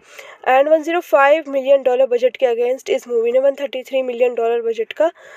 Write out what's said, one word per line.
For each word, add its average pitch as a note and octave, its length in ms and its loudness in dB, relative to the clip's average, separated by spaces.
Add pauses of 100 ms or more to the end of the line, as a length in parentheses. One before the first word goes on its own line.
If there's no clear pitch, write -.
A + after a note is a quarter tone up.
(480)
and C4+ 200 4
one D#4 140 4
zero E4 180 -2
five D4 480 2
million C#4 340 2
dollar B3+ 240 2
budget B3 300 -2
के C4 100 0
against A#3+ 440 -4
इस C4 180 -2
movie A#3+ 240 -2
ने B3+ 60 0
one C#4 160 2
thirty C4+ 280 -10
three C4 200 -4
million B3 320 -2
dollar A#3 280 -2
budget A3+ 300 -6
का, D#4+ 180 -2 (260)